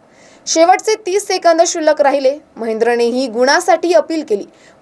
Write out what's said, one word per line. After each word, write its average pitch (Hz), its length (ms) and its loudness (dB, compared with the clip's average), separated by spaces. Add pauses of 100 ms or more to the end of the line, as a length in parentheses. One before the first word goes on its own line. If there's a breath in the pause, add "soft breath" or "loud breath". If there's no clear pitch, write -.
(460 soft breath)
शेवटचे 370 500 2 (100)
तीस 381 220 -4
सेकंद 339 400 2
शिल्लक 311 340 0
राहिले. 277 360 0 (180)
महेंद्रनेही 233 720 -2
गुणासाठी 330 680 0
अपील 320 360 0
केली, 202 160 -4 (360 soft breath)